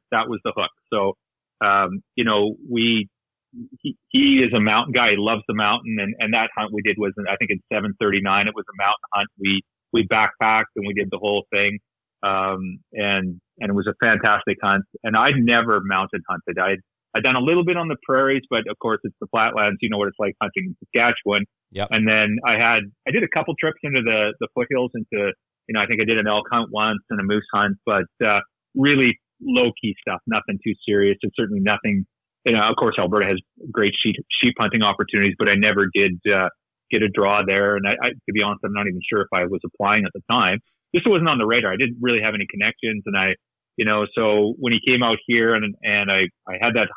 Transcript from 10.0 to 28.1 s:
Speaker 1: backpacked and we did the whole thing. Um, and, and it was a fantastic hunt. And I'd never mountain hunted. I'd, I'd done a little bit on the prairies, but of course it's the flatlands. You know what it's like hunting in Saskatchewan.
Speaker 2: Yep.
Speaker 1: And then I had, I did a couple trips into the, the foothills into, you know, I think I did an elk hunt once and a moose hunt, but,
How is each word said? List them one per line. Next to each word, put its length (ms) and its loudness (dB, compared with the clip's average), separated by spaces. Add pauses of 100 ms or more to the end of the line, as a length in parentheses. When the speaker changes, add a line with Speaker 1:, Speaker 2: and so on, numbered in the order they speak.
Speaker 1:
backpacked 680 0
and 100 -6
we 100 -6
did 180 -4
the 60 -8
whole 340 0
thing. 260 0 (460)
Um, 560 -2 (120)
and, 480 -2 (200)
and 100 -4
it 20 0
was 140 0
a 80 -4 (100)
fantastic 560 2
hunt. 240 0 (200)
And 120 0
I'd 200 4
never 440 2
mountain 480 -4
hunted. 300 -6
I'd, 220 0 (340)
I'd 80 -2
done 140 2
a 40 0
little 240 2
bit 120 0
on 100 -4
the 160 -6
prairies, 480 2
but 180 -2
of 120 -8
course 240 -2
it's 160 -8
the 80 -12
flatlands. 520 0
You 100 -2
know 80 -2
what 100 0
it's 100 -10
like 240 -2
hunting 320 -6
in 60 -20
Saskatchewan. 640 0 (260)
Speaker 2:
Yep. 220 -6
Speaker 1:
And 160 2
then 360 2
I 100 2
had, 260 2 (260)
I 60 -4
did 100 2
a 60 -2
couple 320 -2
trips 240 -2
into 180 0
the, 380 0
the 140 -6
foothills 400 -2
into, 380 -4 (360)
you 40 -6
know, 80 0
I 60 0
think 160 0
I 20 2
did 140 0
an 80 0
elk 240 0
hunt 220 0
once 360 -2
and 120 -6
a 20 -2
moose 320 0
hunt, 320 0
but, 180 2 (180)